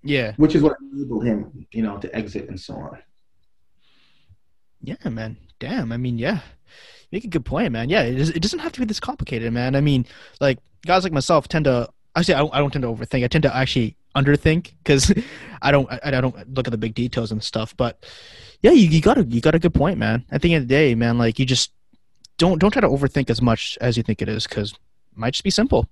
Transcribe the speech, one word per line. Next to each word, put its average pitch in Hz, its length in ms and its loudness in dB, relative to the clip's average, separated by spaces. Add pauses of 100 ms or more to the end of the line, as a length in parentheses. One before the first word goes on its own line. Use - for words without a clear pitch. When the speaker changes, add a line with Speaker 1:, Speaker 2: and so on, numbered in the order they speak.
Speaker 1:
Yeah. 127 320 -2
Speaker 2:
Which 151 180 4
is - 80 4
what 156 140 2 (160)
enabled 120 340 -6
him, - 460 -4
you 113 100 -4
know, 101 160 -6
to - 160 -12
exit 101 340 -8
and 95 120 -14
so - 140 -16
on. - 240 -14 (1800)
Speaker 1:
Yeah, 131 140 -12 (120)
man. 113 300 -10 (200)
Damn. 143 320 -8
I 117 60 -6
mean, 123 220 -4
yeah. 156 220 -4 (720)
Make - 120 -8
a 226 40 -10
good 151 160 -4
point, 113 280 -4
man. 113 180 -4
Yeah, 190 120 2
it 127 160 -2
is, 156 120 0
it 165 100 -4
doesn't 220 200 -4
have 330 120 -8
to - 80 -12
be 247 60 -2
this 214 140 -6
complicated, 117 520 -6
man. 123 240 -2
I 139 40 2
mean, 139 260 2 (340)
like, 135 180 2 (280)
guys 180 180 2
like 180 80 -4
myself 147 340 2
tend 151 200 0
to, 123 220 2 (280)
actually, 170 180 2
I, 139 120 2
I 139 120 -4
don't 143 140 0
tend 139 100 -4
to 120 60 -4
overthink. 117 340 -4
I 120 60 0
tend 160 140 2
to 135 120 2
actually 127 420 0 (200)
underthink 147 560 2 (120)
'cause 139 280 4 (260)
<laughs> - 240 -16
I 143 80 2
don't, 139 220 4
I, 123 120 -10
I 147 60 -4 (100)
don't 131 340 -4
look 131 120 -2
at 123 60 -4
the 110 60 -4
big 110 160 -4
details 120 380 -4
and 110 100 -6
stuff. - 340 -6
But - 280 -2 (580)
yeah, 220 100 8
you, 220 160 8
you 156 120 4
got 240 180 4
a, 185 60 4
you 117 160 0
got 160 140 4
a 165 40 4
good 165 160 0
point, 147 240 0
man. 113 320 -2
At 151 120 -4
the 170 120 4
end 147 100 2
of 117 40 -8
the 131 60 2
day, 143 200 4
man, 117 240 2
like, 117 200 0
you 135 80 2
just 127 240 -2 (680)
don't, 170 200 2
don't 196 120 4
try 262 100 0
to 202 80 4
overthink 139 420 0
as 113 120 0
much 117 400 0
as 120 160 0
you 113 40 -2
think - 200 -2
it 110 60 -4
is 107 180 -4
'cause 107 260 -6
it - 60 -20 (400)
might 117 160 -4
just - 100 -6
be 196 60 0
simple. 208 420 2